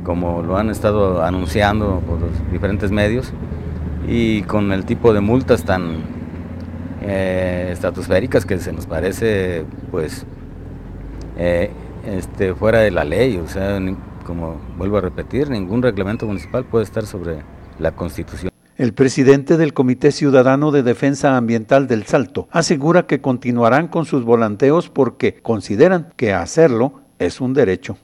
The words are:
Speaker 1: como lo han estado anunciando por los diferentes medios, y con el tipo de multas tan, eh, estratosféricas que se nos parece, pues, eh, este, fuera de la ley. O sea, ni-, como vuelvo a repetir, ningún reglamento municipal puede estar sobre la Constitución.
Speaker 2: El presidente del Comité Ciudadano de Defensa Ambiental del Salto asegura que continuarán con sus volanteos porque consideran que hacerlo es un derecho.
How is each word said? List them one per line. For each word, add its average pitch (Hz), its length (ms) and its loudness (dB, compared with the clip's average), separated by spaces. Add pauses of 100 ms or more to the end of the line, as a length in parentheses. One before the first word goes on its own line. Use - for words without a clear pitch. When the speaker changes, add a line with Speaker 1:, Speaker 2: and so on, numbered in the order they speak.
Speaker 1:
como 87 380 -2
lo 85 160 0
han 110 140 0
estado 104 520 2
anunciando 95 840 0
por 85 120 -2
los 82 320 -2
diferentes 95 380 -2
medios, 107 420 0 (760)
y 113 360 2
con 104 280 0
el 95 120 -2
tipo - 300 4
de 104 80 4
multas 120 420 2
tan, 87 340 -2 (1040)
eh, 92 680 -2
estratosféricas 90 760 0
que 98 100 0
se 85 160 -6
nos 80 140 -10
parece, 92 760 -2 (280)
pues, 80 340 -6 (1120)
eh, 87 320 0 (340)
este, 95 520 -4
fuera 110 240 2
de 110 100 4
la 85 140 0
ley. 98 340 0
O 82 100 -6
sea, 98 320 -4
ni-, 92 160 -4 (300)
como 82 340 -8 (160)
vuelvo 98 220 -2
a 95 40 2
repetir, 104 500 -4
ningún 107 320 -2
reglamento 104 420 -2
municipal 101 400 -6
puede 113 180 0
estar 107 220 -6
sobre 85 380 -8 (340)
la 80 140 -2
Constitución. - 600 -8 (240)
Speaker 2:
El 117 200 -6
presidente 135 640 4
del 156 180 2
Comité 127 360 2
Ciudadano 135 600 4
de 139 100 4
Defensa 135 560 2
Ambiental 117 500 2
del 110 180 0
Salto 117 440 -2
asegura 165 560 2
que 135 160 -2
continuarán 123 680 2
con 170 180 -2
sus 127 200 0
volanteos 117 640 4
porque 120 540 0
consideran 143 720 2
que 107 180 0
hacerlo 127 680 2 (180)
es - 200 -2
un 131 140 -2
derecho. 98 500 2